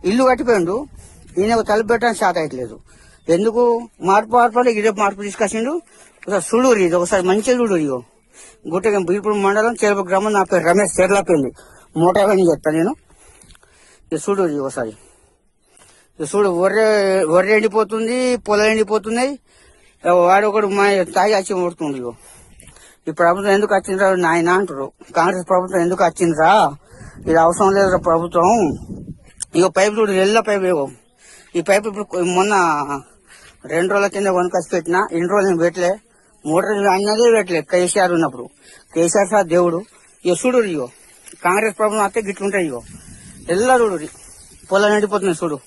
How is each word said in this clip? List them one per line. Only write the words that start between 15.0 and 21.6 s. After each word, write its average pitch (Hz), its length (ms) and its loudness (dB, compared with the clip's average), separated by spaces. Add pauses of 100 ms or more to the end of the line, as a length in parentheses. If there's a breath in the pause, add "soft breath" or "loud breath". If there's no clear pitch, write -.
ఇక 156 140 -6
చూడు, 202 160 2 (140)
ఒర్రె, 214 240 2 (480)
ఒర్రె 185 220 4
ఎండిపోతుంది, 220 600 -2 (300)
పొలం 208 260 2
ఎండిపోతున్నాయి. 220 600 -2 (960 soft breath)
వాడు 202 220 4
ఒకడు 208 160 0 (120)
మా 202 80 4 (300)
తాగి 208 200 2
వచ్చి 196 220 -4
కొడుతుండు. 170 420 -4